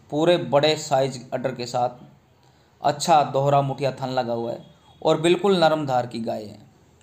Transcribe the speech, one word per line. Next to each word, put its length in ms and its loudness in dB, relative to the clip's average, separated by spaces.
पूरे 260 2
बड़े 400 2
साइज 560 -2
अडर 220 -4
के 120 -8
साथ 380 -4
अच्छा 400 4
दोहरा 400 2
मुठिया 300 -2
थन 160 -8
लगा 240 -2
हुआ 200 -4
है 140 -12
और 180 2
बिल्कुल 380 2
नरम 280 2
धार 200 0
की 140 -10
गाय 240 -8
है, 140 -18